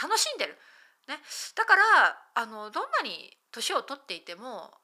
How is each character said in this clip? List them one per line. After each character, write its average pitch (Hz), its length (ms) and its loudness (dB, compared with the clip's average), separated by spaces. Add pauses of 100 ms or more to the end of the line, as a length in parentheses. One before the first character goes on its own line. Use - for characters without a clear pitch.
楽 403 160 0
し 605 160 0
ん 466 40 -8
で 277 100 -2
る。 147 120 -18 (480)
ね。 294 140 -10 (320)
だ 453 120 -2
か 427 100 6
ら、 381 480 6 (100)
あ 233 120 -2
の、 214 260 -14
ど 415 160 -6
ん - 40 -20
な 587 100 2
に 180 360 -12 (140)
年 - 220 -4
を 254 100 -2
取 269 180 -12
っ - 20 -20
て 185 120 -12
い 160 60 -14
て - 140 -14
も 214 380 -16 (100)